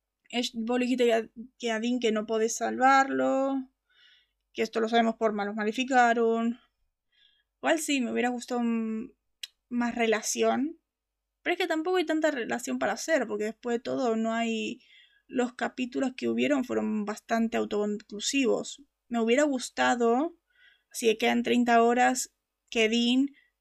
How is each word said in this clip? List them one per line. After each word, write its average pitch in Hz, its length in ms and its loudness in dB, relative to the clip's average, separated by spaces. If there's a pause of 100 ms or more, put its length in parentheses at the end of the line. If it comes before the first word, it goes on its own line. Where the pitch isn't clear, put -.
(300)
es-, 247 260 -6
vos 233 240 -2
le 247 60 0
dijiste 240 200 2
que 233 80 4
a, 226 160 0 (300)
que 233 120 -4
a 220 80 -2
Dean 240 200 -2
que 233 120 0
no 214 140 -2
podés 226 320 -2
salvarlo, 269 1120 2 (840)
que 226 100 -4
esto 220 160 -4
lo 220 100 0
sabemos 226 280 2
por 220 160 0
Malos 202 220 -4
Maleficaron. 233 1040 2 (1000)
Igual 302 160 2
sí, 294 240 -2
me 226 100 -2
hubiera 233 180 0
gustado 240 320 -4
m-, 226 500 -4 (580)
más 240 240 -2
relación, 226 840 0 (640)
pero 330 100 0
es 349 60 -2
que 359 80 -2
tampoco 339 300 0
hay 349 80 0
tanta 320 260 0
relación 247 480 -4
para 208 140 0
hacer, 262 340 0
porque 208 160 -4
después 233 320 -4
de 233 40 -2
todo 254 360 0
no 226 180 -2
hay... 226 480 -4 (460)
Los 247 260 -2
capítulos 254 640 -4
que 240 120 -4
hubieron 254 360 0
fueron 214 400 -4
bastante 226 520 -2
autoconclusivos. 214 1200 -2 (280)
Me 233 120 -2
hubiera 240 220 4
gustado, 254 920 0 (560)
si - 160 -4
le 214 100 4
quedan 233 260 2
treinta 233 400 4
horas, 247 500 2 (360)
que 220 200 2
Dean 240 380 2 (340)